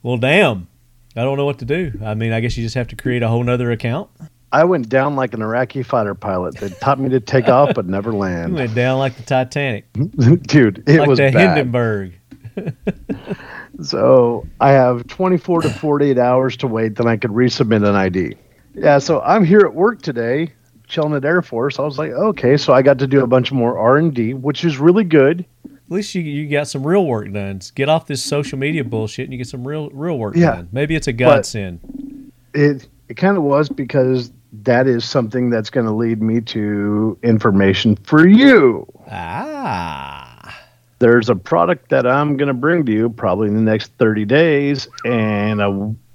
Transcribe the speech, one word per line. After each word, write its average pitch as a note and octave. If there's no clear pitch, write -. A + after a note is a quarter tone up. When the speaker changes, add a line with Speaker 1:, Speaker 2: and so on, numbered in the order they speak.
Speaker 1:
Well, B2
damn. B2+
I A#2
don't C#3
know C#3+
what C#3+
to B2+
do. D3
I G#2+
mean, A2+
I A2+
guess A#2
you A#2
just A2+
have B2
to A2+
create B2
a A2+
whole A#2
nother A#2+
account. A#2
Speaker 2:
I D3
went D#3
down C3+
like C3
an A2
Iraqi A#2+
fighter G#2+
pilot. F#2
They G2+
taught C3+
me C3
to C3
take A#2+
off C3
but G#2+
never G2
land. F2+
Speaker 1:
You F3
went A#2
down B2+
like C3+
the A#2+
Titanic. B2+
Speaker 2:
<laughs> -
Dude, C#3
it D#3
Speaker 1:
Like D3
Speaker 2:
was C3
Speaker 1:
the C3+
Speaker 2:
bad. E3+
Speaker 1:
Hindenburg. A2+
<laughs> -
Speaker 2:
So B2
I C#3
have B2
twenty-four F#3
to D#3
forty-eight C#3+
hours B2+
to C#3
wait, A2+
then A#2
I A#2
could A2+
resubmit A#2
an G2+
I F#2+
D. F2
Yeah, C#3+
so C#3+
I'm G3
here F#3
at F3
work G3+
today, C3
chilling D3+
at C#3
Air E3+
Force. B2+
I C3+
was C#3
like, D#3
"Okay." D3
So D3
I C3
got C3+
to C#3
do C3+
a B2
bunch B2+
more A#2+
R A#2+
and D#3+
D, A#2+
which C3+
is D#3
really F3+
good. D#3+
Speaker 1:
At -
least G3+
you, F3+
you D3
got C#3+
some C3+
real F#3
work G#2+
done. G2
Get C#3
off D#3+
this C3+
social C#3+
media D3
bullshit A2+
and B2+
you B2+
get A#2+
some B2
real, D3+
real D3
work G#2+
Speaker 2:
Yeah. E3
Speaker 1:
done. F2
Maybe D3+
it's D#3
a C3+
Speaker 2:
But A2+
Speaker 1:
godsend. A#2+
Speaker 2:
it, C#3+
it A#2+
kinda G3
was, C#3+
because B2+
that B2+
is A#2
something B2
that's A2+
gonna A2+
lead A2+
me A2+
to G#2
information G#2
for D#3
you. G3+
Speaker 1:
Ah. E2+
Speaker 2:
There's A#2+
a A2+
product E3+
that B2+
I'm C#3+
gonna C#3
bring D#3
to A2+
you A2
probably G#2+
in G#2
the A2
next A2
thirty G#2+
days, C#3+
and G#2+
I'm G2+